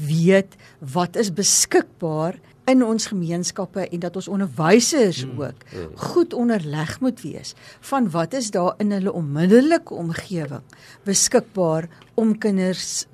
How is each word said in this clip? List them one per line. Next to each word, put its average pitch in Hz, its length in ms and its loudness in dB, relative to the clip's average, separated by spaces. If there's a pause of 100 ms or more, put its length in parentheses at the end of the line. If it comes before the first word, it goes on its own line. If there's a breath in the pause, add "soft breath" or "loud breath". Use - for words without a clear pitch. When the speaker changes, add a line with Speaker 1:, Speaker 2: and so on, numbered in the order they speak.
Speaker 1:
weet 185 480 2 (240 loud breath)
wat 175 360 -4
is 208 160 0
beskikbaar 170 1000 0 (320 soft breath)
in 254 180 6
ons 220 220 -2
gemeenskappe 180 840 -6
en 175 120 -8
dat 175 160 -8
ons 185 120 -10
onderwysers 190 920 4
Speaker 2:
Hmm. 127 180 -8
Speaker 1:
ook 135 140 -8 (160)
Speaker 3:
Hmm. 82 260 -10
Speaker 1:
goed - 380 0
onderleg 165 680 -2
moet 254 220 -2
wees - 320 -12 (260 loud breath)
van 247 300 -2
wat 165 240 -2
is 240 160 -4
daar 180 280 0
in 208 120 -2
hulle 196 220 -2
onmiddellike 190 840 4
omgewing 165 680 -8 (420 loud breath)
beskikbaar 175 840 0 (260 loud breath)
om 220 240 2
kinders 185 760 -2